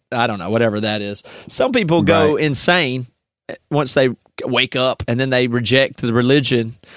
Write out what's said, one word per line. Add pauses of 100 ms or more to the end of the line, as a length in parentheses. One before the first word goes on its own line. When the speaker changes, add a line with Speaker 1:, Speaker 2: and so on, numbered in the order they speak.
(120)
Speaker 1:
I
don't
know,"
whatever
that
is. (280)
Some
people
go
Speaker 2:
Right.
Speaker 1:
insane (640)
once
they (360)
wake
up,
and
then
they
reject
the
religion (220)